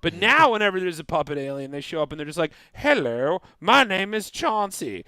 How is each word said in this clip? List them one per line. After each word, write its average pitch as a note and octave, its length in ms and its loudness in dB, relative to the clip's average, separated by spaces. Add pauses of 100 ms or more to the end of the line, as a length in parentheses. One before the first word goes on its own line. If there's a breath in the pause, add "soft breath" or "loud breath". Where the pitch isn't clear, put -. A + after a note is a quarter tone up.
But E3+ 140 -2
now B3 380 6
whenever G#3 280 2
there's F3+ 180 -4
a D#3 60 -12
puppet D3 340 -2
alien, C#3 320 -6
they C#3+ 100 -8
show D#3 220 -4
up D3 100 -2
and D#3 60 -12
they're D#3 80 -8
just D3+ 120 -10
like, D#3+ 140 0 (220 soft breath)
Hello, D3+ 680 0 (180 soft breath)
my A#3+ 240 6
name G3 300 -2
is G#3+ 160 -6
Chauncey. G3 760 -4